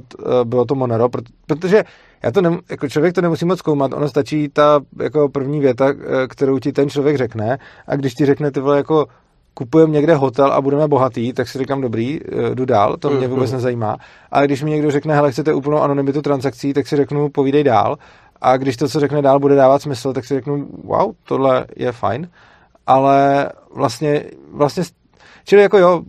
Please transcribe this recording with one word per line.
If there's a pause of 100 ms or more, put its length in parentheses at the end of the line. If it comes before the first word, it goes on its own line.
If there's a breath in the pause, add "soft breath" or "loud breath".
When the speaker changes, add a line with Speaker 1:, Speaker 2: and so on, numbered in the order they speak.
(200)
Speaker 1:
eh, (200)
bylo
to
Monero,
proto-, (160)
protože (400 soft breath)
já
to
nem-, (100)
jako
člověk
to
nemusí
moc
zkoumat,
ono
stačí
ta (220)
jako
první
věta,
eh,
kterou
ti
ten
člověk
řekne (300 loud breath)
a
když
ti
řekne,
ty
vole,
jako, (480 soft breath)
„Kupujem
někde
hotel
a
budeme
bohatý,“
tak
si
říkám,
„Dobrý,
eh,
jdu
dál,
to
mě
Speaker 2:
Mhm.
Speaker 1:
vůbec
nezajímá.“ (340 loud breath)
Ale
když
mi
někdo
řekne,
„Hele,
chcete
úplnou
anonymitu
transakcí,“
tak
si
řeknu,
„Povídej
dál.“ (460 soft breath)
A
když
to,
co
řekne
dál,
bude
dávat
smysl,
tak
si
řeknu, (160)
„Wow, (120)
tohle (100)
je
fajn.“ (580 soft breath)
Ale (260)
vlastně, (280)
vlastně
s-, (540 soft breath)
čili
jako
jo,